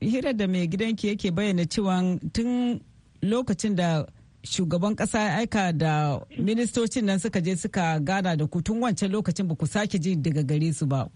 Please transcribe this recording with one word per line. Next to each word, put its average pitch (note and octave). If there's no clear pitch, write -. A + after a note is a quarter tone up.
hira C4
da G#3
mai F#3
gidanki G#3+
yake G3+
bayyana F3+
cewa F#3
tun A#3+
lokacin G#3+
da E3
shugaban F3+
kasa G#3+
ya G3
aika G#3
da D3+
ministocin A3+
nan G3
suka G3+
je F3+
suka E3
gana F#3
da D3+
ku F3
tun A3
wancan G3+
lokacin G3
ba D#3+
ku D#3
sake G#3
ji F3+
daga D3+
gare D3+
su D3+
ba C3+